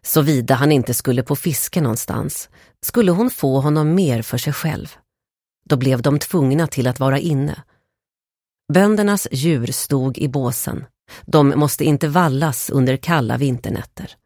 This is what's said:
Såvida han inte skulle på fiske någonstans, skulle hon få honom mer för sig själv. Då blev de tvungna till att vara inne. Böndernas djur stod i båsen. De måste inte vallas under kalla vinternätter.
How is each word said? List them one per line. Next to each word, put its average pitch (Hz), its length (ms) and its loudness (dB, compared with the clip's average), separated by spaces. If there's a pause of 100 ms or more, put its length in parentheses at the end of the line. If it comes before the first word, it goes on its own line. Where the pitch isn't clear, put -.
Såvida 139 520 2
han 143 160 2
inte 127 220 2
skulle 127 300 -2
på 143 120 -2
fiske - 460 -4
någonstans, - 680 -4 (320)
skulle 208 300 2
hon 226 180 2
få 135 300 0
honom 151 360 2
mer 139 260 2
för 123 160 -6
sig 143 160 -4
själv. - 420 -6 (720)
Då 147 120 0
blev 127 240 2
de 143 180 2
tvungna 151 480 2
till 123 200 -2
att 123 120 -2
vara 135 200 2
inne. 147 440 -2 (1080)
Böndernas 202 580 2
djur 135 360 0
stod 131 500 -2
i 147 100 -2
båsen. 123 580 -4 (400)
De 143 240 6
måste 147 340 0
inte 151 240 2
vallas 147 640 0
under 131 280 2
kalla 123 400 0
vinternätter. 123 760 -6 (100)